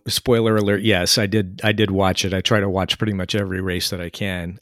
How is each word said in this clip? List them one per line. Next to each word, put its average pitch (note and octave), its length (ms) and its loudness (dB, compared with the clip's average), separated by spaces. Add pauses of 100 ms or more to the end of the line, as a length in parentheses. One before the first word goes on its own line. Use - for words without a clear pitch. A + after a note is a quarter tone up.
spoiler A2+ 480 2
alert, G2+ 240 2
yes, G2 380 2
I G#2+ 80 2
did, G2 360 -2
I G#2+ 100 2
did G#2 180 2
watch F#2+ 340 2
it. F#2 80 -2
I F#2+ 80 -2
try A2 180 2
to G2+ 100 0
watch F#2 280 -2
pretty G#2+ 160 -2
much F#2 220 -4
every F#2+ 260 -2
race F2+ 300 -2
that F2+ 100 -8
I F2 80 -8
can. F#2 540 -6